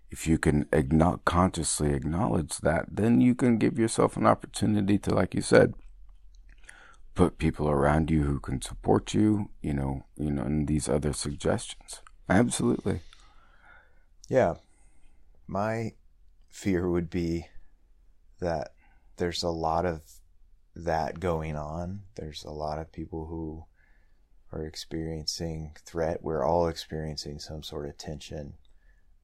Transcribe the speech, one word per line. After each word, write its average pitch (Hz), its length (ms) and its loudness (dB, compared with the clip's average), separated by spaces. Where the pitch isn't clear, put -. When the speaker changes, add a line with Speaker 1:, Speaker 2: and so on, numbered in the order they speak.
Speaker 1:
if - 160 -10
you 80 120 4
can 73 280 2
acknow-, 78 580 4
consciously 80 720 2
acknowledge 80 640 -2
that, - 320 0
then 113 300 4
you 123 140 6
can 120 240 4
give 117 200 2
yourself 113 380 2
an 107 100 4
opportunity 104 720 4
to, - 160 -2
like 95 200 0
you 98 80 -2
said, - 320 6
put 90 240 4
people 76 300 0
around 73 420 4
you 76 140 4
who 71 140 0
can 64 240 -6
support - 520 0
you, 104 360 2
you 76 140 -2
know, 67 320 -4
you 73 140 -2
know, 69 120 -2
and 73 260 -2
these 76 200 0
other 71 240 0
suggestions. - 880 -6
Absolutely. 107 720 0
Speaker 2:
Yeah. 107 260 4
My 110 480 -4
fear 90 400 0
would 85 220 0
be 85 360 -2
that 82 340 -4
there's 87 260 -2
a 87 80 0
lot 82 360 0
of 80 160 -4
that 80 440 -2
going 80 360 -2
on. 85 460 -8
There's 76 280 -12
a - 80 -12
lot 76 260 -6
of 80 140 -12
people 80 340 -10
who 80 400 -10
are 82 120 -6
experiencing 80 1200 -8
threat. 82 380 -2
We're 78 220 -2
all 85 240 4
experiencing 78 720 -8
some 78 220 -12
sort 73 260 -10
of 71 100 -16
tension. 76 560 -12